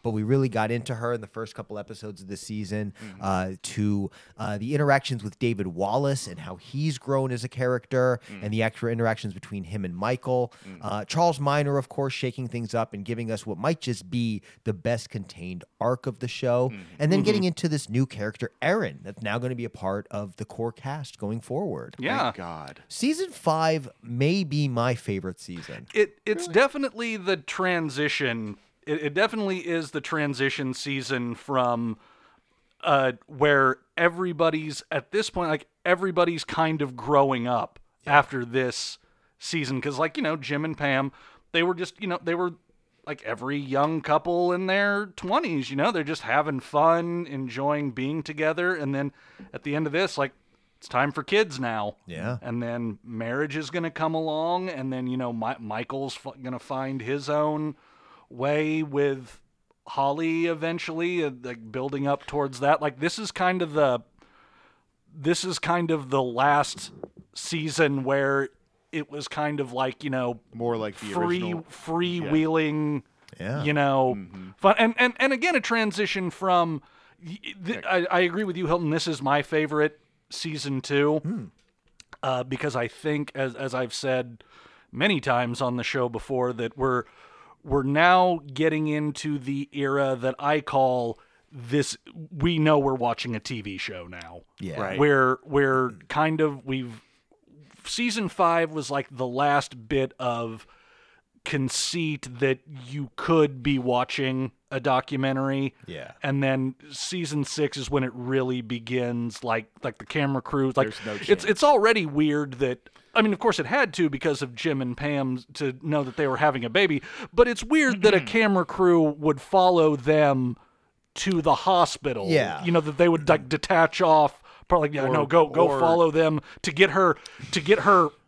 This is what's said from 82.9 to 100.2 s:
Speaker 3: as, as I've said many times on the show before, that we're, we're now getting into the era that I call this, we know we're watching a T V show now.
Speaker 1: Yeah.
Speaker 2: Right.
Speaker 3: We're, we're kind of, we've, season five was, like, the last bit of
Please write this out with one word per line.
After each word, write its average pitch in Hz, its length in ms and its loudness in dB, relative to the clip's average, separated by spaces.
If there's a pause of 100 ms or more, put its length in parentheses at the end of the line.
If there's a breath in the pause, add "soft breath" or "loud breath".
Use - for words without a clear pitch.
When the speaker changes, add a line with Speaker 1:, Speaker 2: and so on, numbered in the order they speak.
Speaker 3:
as, 135 200 -4
as 135 180 -6
I've 127 220 -4
said 127 480 -4 (480 soft breath)
many 170 280 0
times 120 420 0
on 123 160 0
the 117 60 -4
show 127 260 0
before, 123 440 -2
that 113 240 -6
we're, 127 260 0 (600 loud breath)
we're 139 200 0
now 175 580 4 (120)
getting 156 340 2
into 151 520 -2
the 139 320 -6
era 139 480 0
that 127 180 -2
I 147 240 0
call 127 560 0 (340 soft breath)
this, 131 460 0 (340)
we 170 280 0
know 156 180 6
we're 135 180 2
watching 120 400 -2
a 107 40 -4
T 113 220 -8
V 98 160 -10
show 90 300 -10
now. 87 340 -16 (180)
Speaker 1:
Yeah. 92 200 -8
Speaker 2:
Right. 95 200 -2
Speaker 3:
We're, 135 440 6
we're 135 480 2 (180)
kind 156 320 0
of, 143 240 0
we've, 127 360 -6 (840)
season 226 440 -2
five 170 420 4
was, 147 180 -6
like, 139 220 -2
the 127 160 -4
last 131 600 0
bit 131 300 0
of 117 480 -4 (800 soft breath)